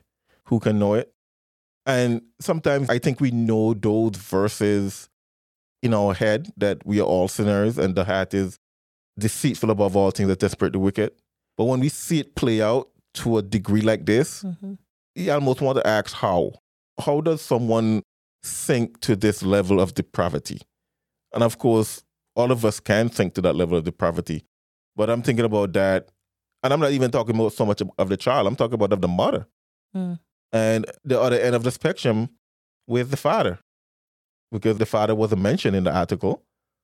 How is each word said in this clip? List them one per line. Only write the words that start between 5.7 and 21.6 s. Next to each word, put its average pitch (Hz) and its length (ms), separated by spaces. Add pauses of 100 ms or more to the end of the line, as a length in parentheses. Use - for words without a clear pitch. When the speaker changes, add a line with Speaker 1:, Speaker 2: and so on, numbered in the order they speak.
Speaker 1:
in 117 120
our 101 200
head 110 440
that 101 280
we 104 140
are 98 60
all 92 220
sinners 104 500
and 92 180
the 95 100
heart 95 280
is 95 240 (600)
deceitful 110 540
above 101 240
all 98 160
things 98 180
and 92 80
desperately 98 420
wicked. 98 340 (440)
But 113 80
when 127 140
we 135 80
see 156 320
it - 160
play 113 260
out 113 280 (240)
to 117 240
a 107 40
degree 101 400
like 107 240
this, 117 380
Speaker 2:
Mm-hmm. 190 300 (420)
Speaker 1:
you 175 160
almost 143 300
want 131 160
to - 100
ask 107 260
how. 87 380 (480)
How 147 220
does 160 200
someone 113 640 (400)
sink - 580
to 117 140
this 101 260
level 95 380
of 92 140
depravity? - 680 (720)
And 113 100
of 113 140
course, 110 460 (320)